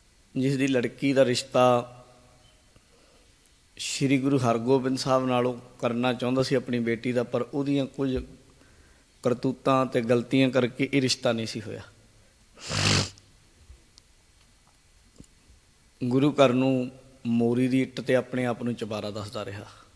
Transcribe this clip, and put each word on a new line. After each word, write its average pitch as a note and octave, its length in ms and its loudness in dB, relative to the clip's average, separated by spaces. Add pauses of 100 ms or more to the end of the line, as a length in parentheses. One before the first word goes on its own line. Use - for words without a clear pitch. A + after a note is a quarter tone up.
(360)
ਜਿਸ C3+ 220 0
ਦੀ C#3 100 0
ਲੜਕੀ C3 460 0
ਦਾ C3 120 6
ਰਿਸ਼ਤਾ B2 680 2 (1800)
ਸ਼੍ਰੀ C#3 400 0
ਗੁਰੂ C#3 220 0
ਹਰਗੋਬਿੰਦ B2+ 580 2
ਸਾਹਿਬ C3 300 2
ਨਾਲ B2 200 2
ਉਹ B2 120 -6 (200)
ਕਰਨਾ A#2+ 340 0
ਚਾਹੁੰਦਾ B2+ 300 0
ਸੀ C3+ 120 0
ਆਪਣੀ B2 260 -2
ਬੇਟੀ A#2 320 -2
ਦਾ, A#2+ 120 0
ਪਰ A#2+ 180 -2
ਉਹਦੀਆਂ C#3 440 -2
ਕੁਝ C3 300 -4 (1040)
ਕਰਤੂਤਾਂ C3 600 2
ਤੇ B2 180 -2
ਗਲਤੀਆਂ B2 460 2
ਕਰਕੇ B2+ 440 0
ਇਹ C#3 80 2
ਰਿਸ਼ਤਾ B2+ 300 0
ਨਹੀਂ A2+ 160 -4
ਸੀ A2 140 -10
ਹੋਇਆ। G#2+ 200 -10 (4000)
ਗੁਰੂ C3+ 320 0
ਘਰ C3+ 200 4
ਨੂੰ B2+ 380 0 (360)
ਮੋਰੀ A#2 400 2
ਦੀ C3 140 2
ਇੱਟ B2+ 200 -6
ਤੇ B2+ 140 0
ਆਪਣੇ B2 300 -2
ਆਪ A#2+ 180 -4
ਨੂੰ A#2+ 120 -4
ਚਬਾਰਾ G#2 360 -8
ਦੱਸਦਾ G#2 340 -10
ਰਿਹਾ। G2+ 200 -14 (300)